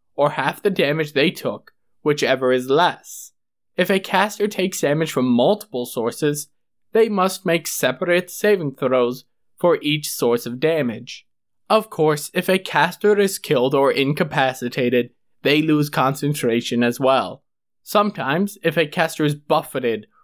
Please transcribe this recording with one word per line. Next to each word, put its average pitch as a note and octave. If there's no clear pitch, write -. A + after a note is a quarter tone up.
or C#3+
half C#3+
the G3+
damage D#3
they C#3+
took, -
whichever C3
is B2+
less. -
If F3+
a G3
caster G3+
takes F#3
damage D#3
from B2+
multiple B2+
sources, D3
they A3+
must F#3+
make E3
separate F3
saving F3+
throws B2
for E3+
each D3
source A#2+
of B2
damage. B2+
Of G#3+
course, D3+
if F3+
a F3+
caster F3
is G3+
killed C3+
or C#3
incapacitated, C3
they D3+
lose D3+
concentration C3
as A#2+
well. B2+
Sometimes, G3
if D#3+
a E3
caster D#3+
is D3
buffeted B2+